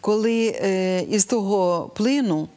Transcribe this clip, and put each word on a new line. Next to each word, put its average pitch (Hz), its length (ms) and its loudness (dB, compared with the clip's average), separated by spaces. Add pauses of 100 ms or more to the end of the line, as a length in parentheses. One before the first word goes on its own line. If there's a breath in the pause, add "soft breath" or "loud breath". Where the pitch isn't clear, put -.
коли, 226 600 0
е, 185 400 0
із 208 220 0
того 196 720 0
плину 214 600 0